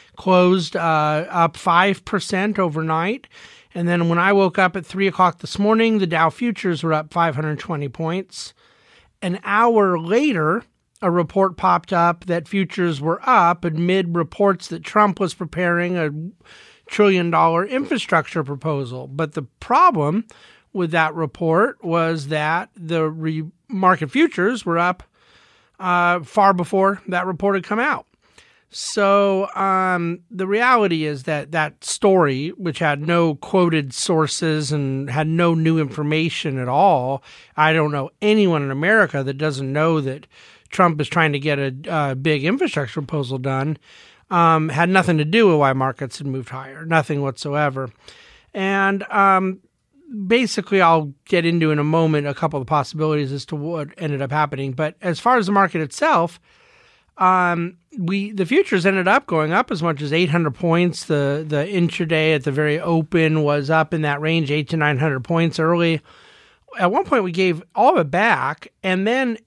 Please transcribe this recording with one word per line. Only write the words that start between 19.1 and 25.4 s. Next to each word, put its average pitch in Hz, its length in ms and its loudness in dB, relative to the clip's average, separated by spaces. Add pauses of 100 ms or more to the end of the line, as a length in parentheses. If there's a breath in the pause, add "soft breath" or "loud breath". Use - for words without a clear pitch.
the 156 80 -6
problem 220 840 0 (480 soft breath)
with 175 180 -2
that 160 220 0
report 165 720 0
was 165 440 -2
that 156 460 -2
the 160 320 -2
re-, 160 380 -6 (240)
market 185 420 2
futures 247 540 0
were 170 140 -2
up, 180 240 -2 (760 soft breath)